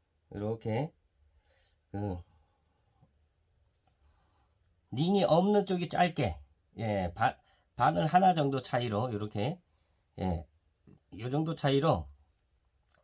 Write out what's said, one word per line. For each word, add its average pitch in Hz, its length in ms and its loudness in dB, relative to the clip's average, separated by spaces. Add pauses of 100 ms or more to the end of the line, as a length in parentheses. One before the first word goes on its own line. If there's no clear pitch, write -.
(320)
이렇게 113 600 -4 (1000)
그 101 260 -6 (2750)
링이 175 360 2
없는 196 420 4
쪽이 180 200 -2
짧게, 151 520 0 (400)
예, 98 340 -2
바-, 113 240 0 (380)
바늘 160 320 2
하나 185 260 4
정도 139 300 0
차이로 120 480 -2
이렇게, 107 480 -4 (600)
예, 87 280 -2 (720)
요 117 100 -6
정도 160 240 -2
차이로 139 540 2 (960)